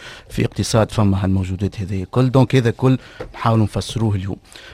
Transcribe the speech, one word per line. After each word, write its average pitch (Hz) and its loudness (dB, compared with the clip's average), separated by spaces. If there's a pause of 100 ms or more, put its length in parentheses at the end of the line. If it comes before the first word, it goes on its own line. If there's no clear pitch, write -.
(300)
في - -2
اقتصاد - 0
فما 98 2
هالموجودات 95 -2
هذه 95 -6
الكل؟ 127 0
دونك 131 4
هذا 117 2
كل 131 2 (360)
نحاولوا 113 2
نفسروه 104 -2
اليوم. 95 -6 (360)